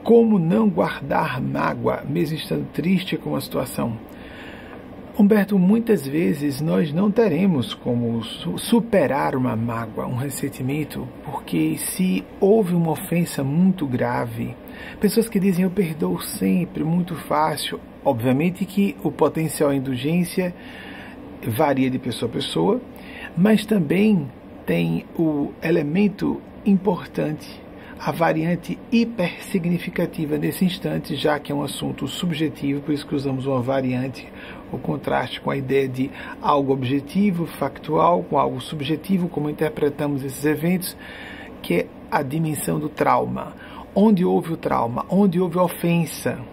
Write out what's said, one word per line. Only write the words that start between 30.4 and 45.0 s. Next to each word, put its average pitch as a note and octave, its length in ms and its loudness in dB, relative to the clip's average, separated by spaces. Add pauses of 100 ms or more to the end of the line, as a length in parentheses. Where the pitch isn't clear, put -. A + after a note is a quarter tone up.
instante, D#3 520 -2
já C#3+ 240 2
que - 120 -8
é C#3+ 40 -2
um D3 80 0
assunto C#3 440 -6
subjetivo, C#3+ 760 -2
por D3 120 -2
isso C#3+ 140 -2
que - 80 -2
usamos C3 320 -2
uma C3+ 120 2
variante, B2+ 720 -2 (400)
o - 60 -6
contraste C#3 640 -2
com - 80 -4
a C#3 80 -2
ideia C3+ 300 2
de B2+ 240 -2 (280)
algo C#3+ 340 2
objetivo, D3 720 0
factual, D#3+ 760 2
com E3+ 160 0
algo C3+ 240 0
subjetivo, D#3+ 680 -2
como D3+ 220 -2
interpretamos D3 760 -2
esses C#3 220 -6
eventos, E3 500 0 (680)
que - 100 -2
é E3+ 140 2 (240)
a D#3+ 100 2
dimensão D#3 560 -2
do D3+ 100 -4
trauma. B2+ 680 0 (400)
Onde G3 280 6
houve F3+ 300 2
o D#3+ 40 -6
trauma, B2+ 520 -2